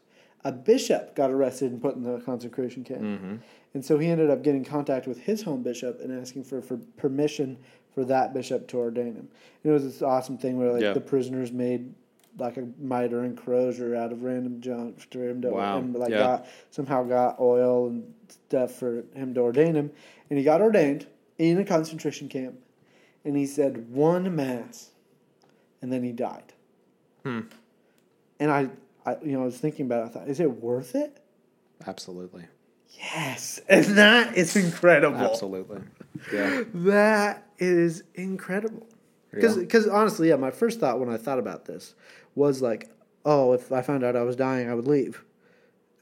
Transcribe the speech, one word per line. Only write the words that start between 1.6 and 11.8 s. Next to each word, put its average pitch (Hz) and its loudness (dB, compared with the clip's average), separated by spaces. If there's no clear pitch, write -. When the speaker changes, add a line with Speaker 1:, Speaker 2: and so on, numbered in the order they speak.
Speaker 1:
and 117 -10
put 135 -2
in 127 -8
the 120 -6
concentration 123 -8
camp. 131 -10
Speaker 2:
Mm-hmm. 101 -8
Speaker 1:
And 135 -8
so 156 2
he 160 0
ended 160 2
up 131 2
getting 139 2
contact 139 -4
with 123 -8
his 220 -4
home 135 -4
bishop 120 -6
and 131 -8
asking 127 -12
for, 131 -8
for 127 -8
permission 143 -2
for 131 0
that 131 2
bishop 123 -4
to - -8
ordain 120 -4
him. - -16
And 151 2
it - -
was 147 4
this 131 -8
awesome 131 0
thing 127 -4
where, 123 2
like, 120 2
Speaker 2:
Yeah. 104 2
Speaker 1:
the 131 0
prisoners 127 -2
made, 123 -4